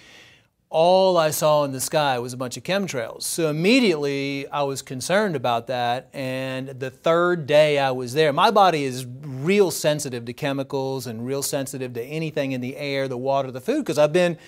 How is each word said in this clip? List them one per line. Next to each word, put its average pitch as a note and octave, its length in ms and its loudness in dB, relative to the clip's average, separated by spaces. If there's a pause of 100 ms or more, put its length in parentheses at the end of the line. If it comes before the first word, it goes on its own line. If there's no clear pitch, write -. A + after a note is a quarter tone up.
(680)
all F3+ 480 4
I D#3 140 4
saw D3+ 320 2
in C#3 80 -2
the C3 100 -8
sky C#3+ 380 0
was B2 140 -6
a B2 40 -12
bunch B2+ 200 -8
of A#2+ 80 -14
chemtrails. E3+ 580 -4
So D#3+ 260 -2
immediately D3 1000 2
I D3 160 -2
was C#3 180 -4
concerned E3+ 540 -2
about A#2+ 320 -2
that, B2 440 -2
and C3 680 -8
the C3 100 -8
third E3+ 560 2
day D3 320 6
I C3+ 140 2
was B2+ 220 -6
there, D#3 180 4
my F#3 180 4
body F#3 320 6
is C3 240 -4
real D3 640 0
sensitive C#3 540 -2
to A#2+ 80 -8
chemicals C3+ 760 -4
and A#2 180 -8
real C3+ 180 -4
sensitive C3 500 -6
to A#2 100 -6
anything D3+ 480 -4
in B2+ 120 -4
the C3 140 -8
air, C#3 300 -4
the B2+ 100 -6
water, C3 360 -2
the B2+ 80 -10
food, C4 260 -2
'cause D3 120 0
I've D3+ 140 4
been F3 360 2